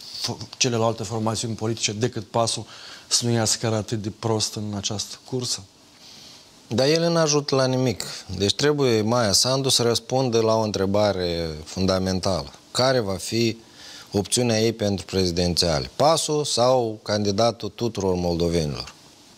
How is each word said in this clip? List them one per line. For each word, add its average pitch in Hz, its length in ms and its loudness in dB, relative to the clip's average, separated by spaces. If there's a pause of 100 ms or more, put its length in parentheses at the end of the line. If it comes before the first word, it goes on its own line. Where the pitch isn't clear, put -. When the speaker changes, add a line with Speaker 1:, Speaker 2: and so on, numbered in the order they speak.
(220)
Speaker 1:
fo-, 110 160 -6 (200)
celelalte 113 460 0
formațiuni 110 520 -4
politice 110 360 -4
decât 110 320 -4
pasul 113 420 -2 (420)
să - 180 0
nu 120 60 2
iasă 113 300 2
chiar 113 120 0
atât 107 280 -4
de 101 180 -6
prost 110 360 -2
în 104 200 -6
această 101 480 -6
cursă? 123 400 -6 (1040)
Speaker 2:
Dar 127 200 2
ele 165 200 2
n-ajută 151 480 2
la 135 100 4
nimic. 127 380 0 (340)
Deci 95 160 2
trebuie 135 480 2
Maia 113 300 2
Sandu 131 380 2
să 123 120 2
răspundă 117 600 2
la 110 140 4
o 113 60 2
întrebare 95 880 0 (140)
fundamentală. 92 880 0 (200)
Care 127 280 2
va 98 140 -2
fi 110 440 -2 (540)
opțiunea 110 500 2
ei 113 120 2
pentru 101 320 -2
prezidențiale? 87 920 0
pasul 151 500 2
sau 120 580 2
candidatul 104 680 0
tuturor 98 440 -2
moldovenilor? 85 800 0 (440)